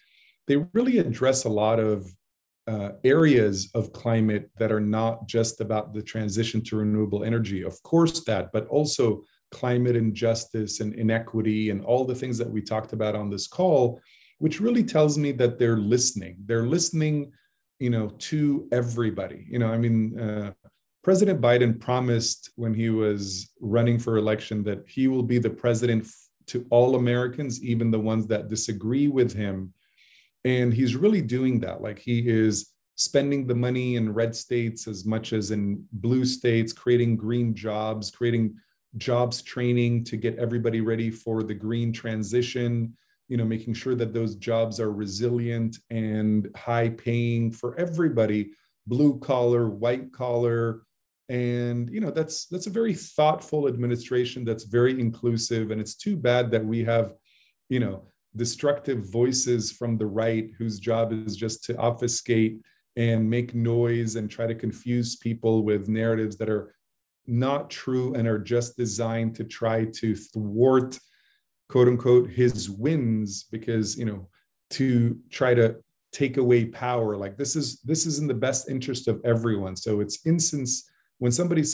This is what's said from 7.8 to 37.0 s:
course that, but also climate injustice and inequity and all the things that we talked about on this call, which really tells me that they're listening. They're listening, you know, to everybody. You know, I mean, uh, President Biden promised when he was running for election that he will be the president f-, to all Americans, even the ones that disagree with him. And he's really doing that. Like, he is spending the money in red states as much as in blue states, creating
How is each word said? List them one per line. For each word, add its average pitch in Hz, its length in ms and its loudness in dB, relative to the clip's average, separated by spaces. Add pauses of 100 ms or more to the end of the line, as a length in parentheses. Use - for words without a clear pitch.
course 165 420 2
that, 101 280 -2
but 107 140 -2
also 131 560 0 (300)
climate 123 440 0
injustice 113 840 -2
and 107 140 -4
inequity 110 760 0
and 98 140 -2
all 127 200 2
the 127 100 -2
things 127 240 -4
that 117 120 -4
we 107 100 -2
talked 110 320 -6
about 107 220 -2
on 104 160 -4
this 98 160 -6
call, 135 540 2 (380)
which 156 220 0
really 233 220 2
tells 151 340 4
me 143 160 0
that 120 260 2
they're 117 200 4
listening. 101 680 0
They're 117 220 0
listening, 151 640 0 (460)
you 127 100 -2
know, 110 200 0
to 147 640 -2
everybody. 117 760 -2
You 123 100 -4
know, 113 140 2
I 117 60 0
mean, 110 420 2
uh, 107 320 -6 (500)
President 185 380 4
Biden 120 400 4
promised 123 760 -2
when 117 180 -2
he 113 160 0
was 104 600 -2 (100)
running 117 380 2
for 113 200 0
election 107 460 0
that 101 220 -4
he 131 220 0
will 131 140 2
be 120 160 2
the 113 100 0
president 113 560 0
f-, - 240 -20 (200)
to - 200 -6
all 123 280 6
Americans, 123 680 0
even 117 260 0
the 110 80 2
ones 110 280 0
that 104 220 -2
disagree 110 600 -2
with 123 260 2
him. 95 380 -6 (760)
And 123 280 2
he's 120 200 2
really 190 280 4
doing 127 380 0
that. - 200 -6
Like, 107 180 -8
he 120 300 0
is 110 420 2 (260)
spending 139 500 0
the 123 80 0
money 123 420 0
in 110 160 0
red 113 240 0
states 117 500 -4
as 98 200 -8
much 110 260 -4
as 107 200 -2
in 101 380 -2
blue 123 360 0
states, 117 440 0
creating 120 460 2